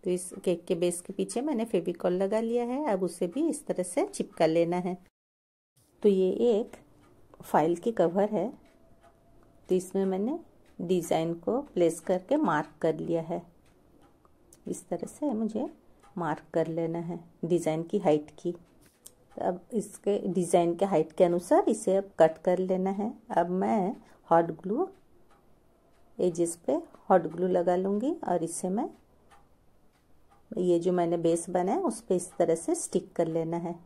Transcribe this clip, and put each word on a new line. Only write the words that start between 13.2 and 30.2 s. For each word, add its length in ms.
है। 220
इस 220
तरह 180
से 260
मुझे 360
mark 260
कर 140
लेना 320
है 200
design 380
की 160
height 400
की। 160
अब 320
इसके 540
design 480
के 100
height 260
के 120
अनुसार 460
इसे 260
अब 240
cut 180
कर 200
लेना 320
है। 240
अब 120
मैं 460
hot 140
glue 440
edges 360
पे 180
हॉट 120
ग्लू 260
लगा 280
लूँगी 360
और 320
इसे 260
मैं 200